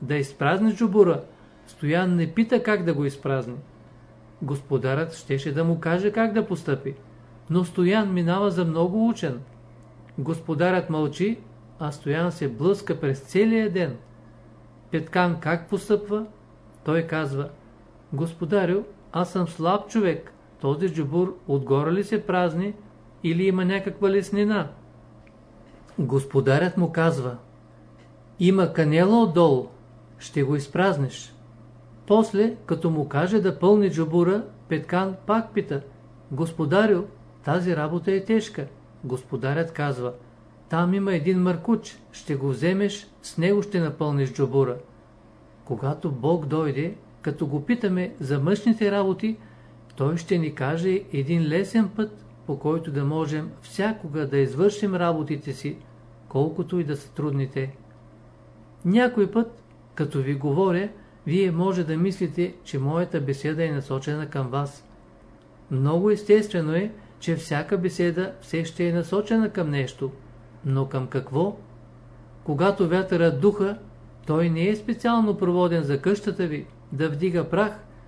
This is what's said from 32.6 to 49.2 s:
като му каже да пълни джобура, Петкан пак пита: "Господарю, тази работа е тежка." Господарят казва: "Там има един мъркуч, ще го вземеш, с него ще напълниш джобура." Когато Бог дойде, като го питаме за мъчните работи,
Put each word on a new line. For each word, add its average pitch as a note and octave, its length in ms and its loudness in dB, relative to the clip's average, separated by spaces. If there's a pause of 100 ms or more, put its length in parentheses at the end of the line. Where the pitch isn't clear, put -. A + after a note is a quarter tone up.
като E3 240 0
му D3+ 200 0
каже F3+ 320 2
да F#3 180 0
пълни G3 320 6
джобура, E3+ 520 2 (240)
Петкан F3+ 480 -2 (100)
пак A3+ 280 0
пита: D3 280 -2 (500)
"Господарю, E3+ 720 2 (400)
тази F3 320 0
работа E3 360 -2
е F#3+ 120 0
тежка." G#3+ 440 -2 (360)
Господарят C#3 720 -4
казва: B2 400 -4 (560)
"Там F3 240 2
има G3 200 0
един F3+ 280 2
мъркуч, F3+ 560 0 (140)
ще - 240 -6
го C3+ 140 -2
вземеш, F#3 580 0 (140)
с - 160 -12
него G3 240 2
ще G3 180 -2
напълниш C#3+ 540 0
джобура." B2+ 440 0 (880)
Когато C#3 460 -4
Бог C#3+ 340 0
дойде, D3+ 500 -2 (260)
като D3+ 260 -4
го C#3+ 180 -4
питаме F#3 540 -2
за C#3 200 -2
мъчните G3+ 520 2
работи, G3+ 460 0 (580)